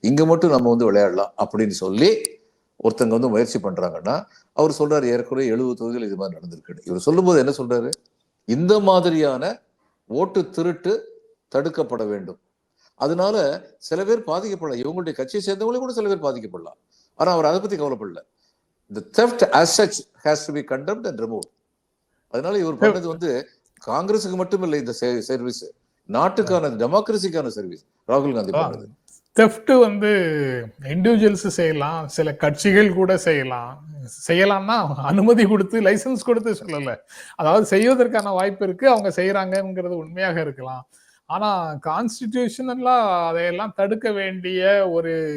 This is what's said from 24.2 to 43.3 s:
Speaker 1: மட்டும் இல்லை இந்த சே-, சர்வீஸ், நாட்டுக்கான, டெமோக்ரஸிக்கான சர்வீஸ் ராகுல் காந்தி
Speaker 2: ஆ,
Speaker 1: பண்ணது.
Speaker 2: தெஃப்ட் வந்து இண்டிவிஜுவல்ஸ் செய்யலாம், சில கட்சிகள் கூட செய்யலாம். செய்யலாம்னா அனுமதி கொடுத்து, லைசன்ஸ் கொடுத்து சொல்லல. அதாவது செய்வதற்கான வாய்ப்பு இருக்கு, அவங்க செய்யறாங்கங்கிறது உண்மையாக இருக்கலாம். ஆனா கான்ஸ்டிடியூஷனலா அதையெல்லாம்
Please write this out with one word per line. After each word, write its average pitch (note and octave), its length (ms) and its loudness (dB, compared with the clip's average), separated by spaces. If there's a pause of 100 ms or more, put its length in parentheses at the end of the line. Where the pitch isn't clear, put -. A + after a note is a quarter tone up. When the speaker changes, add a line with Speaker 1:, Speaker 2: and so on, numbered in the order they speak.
Speaker 1:
மட்டும் F#3 260 -2
இல்லை D#3 180 -2
இந்த B2 220 -6
சே-, B2 180 0
சர்வீஸ், A#2+ 520 -6 (360)
நாட்டுக்கான, F3 680 0
டெமோக்ரஸிக்கான F3 720 -2
சர்வீஸ் G2+ 380 -12 (220)
ராகுல் C#3 260 2
காந்தி G#2 200 -4
Speaker 2:
ஆ, D3 180 -2
Speaker 1:
பண்ணது. F#2+ 140 -14 (500)
Speaker 2:
தெஃப்ட் A3+ 440 4
வந்து G#3 280 4 (760)
இண்டிவிஜுவல்ஸ் G3+ 640 2
செய்யலாம், D#3+ 600 -2
சில D3+ 280 -2
கட்சிகள் F#3+ 580 4
கூட F#3 240 2
செய்யலாம். C3 680 -2 (420)
செய்யலாம்னா F#3+ 680 0
அனுமதி G3 500 4
கொடுத்து, G#3+ 360 2
லைசன்ஸ் G#3+ 420 0
கொடுத்து A#3 280 0
சொல்லல. D3 460 -6 (380)
அதாவது F3 300 4
செய்வதற்கான A3+ 680 2
வாய்ப்பு G3 340 -2
இருக்கு, F#3 240 2
அவங்க G#3+ 200 4
செய்யறாங்கங்கிறது F#3 840 -2
உண்மையாக E3+ 460 -4
இருக்கலாம். C3 460 -10 (380)
ஆனா F3+ 480 -2
கான்ஸ்டிடியூஷனலா A#3 1500 -2
அதையெல்லாம் F3 480 -2